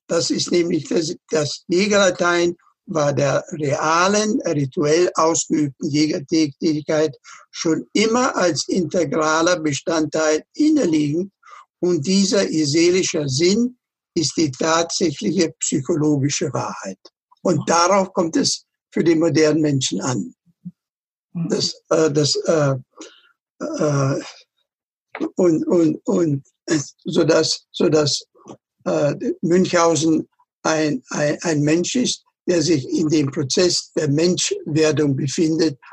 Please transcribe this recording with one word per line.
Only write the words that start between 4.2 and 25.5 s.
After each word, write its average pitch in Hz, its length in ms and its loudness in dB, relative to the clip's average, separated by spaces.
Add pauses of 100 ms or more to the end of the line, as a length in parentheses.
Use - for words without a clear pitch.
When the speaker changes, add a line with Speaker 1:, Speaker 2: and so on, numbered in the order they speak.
Speaker 1:
rituell 151 720 0
ausgeübten 160 760 0
Jägertätigkeit 156 1300 0 (340)
schon - 420 -2
immer 226 440 2
als 170 320 0
integraler 160 920 0
Bestandteil 156 840 -2 (120)
inneliegend 180 800 0 (480)
und 175 260 0
dieser 196 420 2
ihr 156 180 0
seelischer 165 640 2
Sinn 190 480 0 (380)
ist 156 220 -2
die 160 140 0
tatsächliche 165 1120 -2
psychologische 147 920 -2
Wahrheit. 107 460 -8 (440)
Und 175 180 2 (100)
darauf 185 420 2
kommt 170 240 -2
es - 280 -2 (260)
für 180 140 -2
den 160 160 4
modernen 156 400 2
Menschen 147 400 0
an. 127 340 -4 (1000)
Speaker 2:
Mhm. 170 180 -4
Speaker 1:
Das, - 240 -2 (160)
äh, 160 200 2
das, 143 240 0 (120)
äh, 147 280 2 (840)
äh, 143 600 -2 (1160)
und, 175 300 2